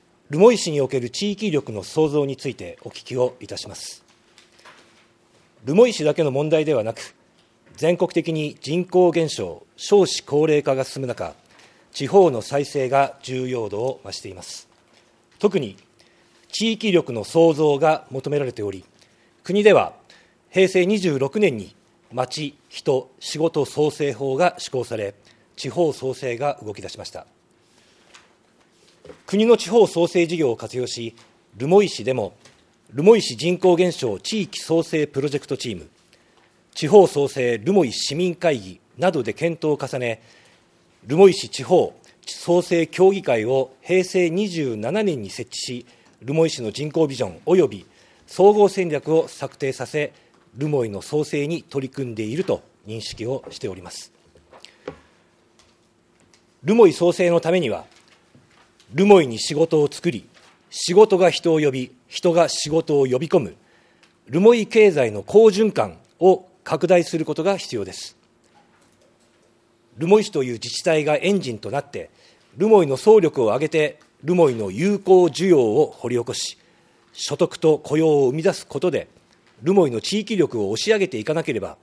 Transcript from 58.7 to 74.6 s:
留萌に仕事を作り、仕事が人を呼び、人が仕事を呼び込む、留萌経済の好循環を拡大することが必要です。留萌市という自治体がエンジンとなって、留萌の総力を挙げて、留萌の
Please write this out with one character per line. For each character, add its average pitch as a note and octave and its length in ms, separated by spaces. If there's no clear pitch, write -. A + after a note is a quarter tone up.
留 F3+ 120
萌 G3 200
に A2+ 140
仕 - 140
事 D#3 280
を C#3+ 80
作 - 220
り、 G#2 160
仕 - 240
事 G3+ 240
が F3+ 120
人 E3 240
を D#3 60
呼 D3 120
び、 B2+ 200
人 - 260
が D#3+ 160
仕 - 200
事 D#3 300
を C#3 60
呼 B2 140
び D#3+ 80
込 F3+ 120
む、 A2 160
留 C3 120
萌 A3 260
経 G#3+ 260
済 C3 200
の G#2 120
好 A3 220
循 G#3 260
環 G2 260
を F3+ 280
拡 D#3+ 240
大 F3 160
す E3 140
る D#3 80
こ D3+ 100
と D#3+ 80
が G3 140
必 - 180
要 G2+ 100
で F#2 80
す。 - 240
留 D#3 100
萌 G#3 160
市 G#3 80
と C#3+ 120
い B2+ 60
う A#2+ 40
自 A2 160
治 - 140
体 D#3 220
が D3+ 120
エ F3 140
ン G3+ 80
ジ C3 140
ン G#2+ 60
と G2+ 120
な C#3 100
っ - 80
て、 F2 200
留 F3+ 100
萌 G#3 200
の C3 100
総 A3 220
力 D3 240
を A2 60
挙 A#2+ 120
げ D3+ 80
て、 D3+ 300
留 D3+ 100
萌 E3 200
の G#2+ 180